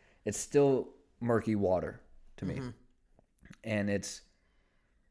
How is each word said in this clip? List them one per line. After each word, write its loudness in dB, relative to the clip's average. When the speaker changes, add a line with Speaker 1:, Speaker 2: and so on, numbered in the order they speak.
Speaker 1:
it's -4
still 2
murky 0
water 0
to -8
me. -4
Speaker 2:
Mm-hmm. -6
Speaker 1:
And -2
it's, -4